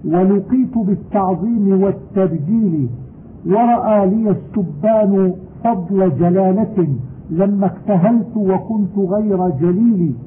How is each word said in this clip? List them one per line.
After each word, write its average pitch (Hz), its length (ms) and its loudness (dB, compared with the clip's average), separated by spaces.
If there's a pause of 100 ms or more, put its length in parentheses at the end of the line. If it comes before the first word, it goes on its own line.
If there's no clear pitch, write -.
ولقيت 196 720 2
بالتعظيم 196 1040 0
والتبجيل، 180 1040 0 (580)
ورأى 214 600 2
لي 220 200 0
الشبان 190 1040 0 (300)
فضل 190 560 0
جلالة، 190 680 2 (420)
لما 196 360 0
اكتهلت 208 720 0
وكنت 202 600 -2
غير 190 520 0
جليل 175 640 0 (120)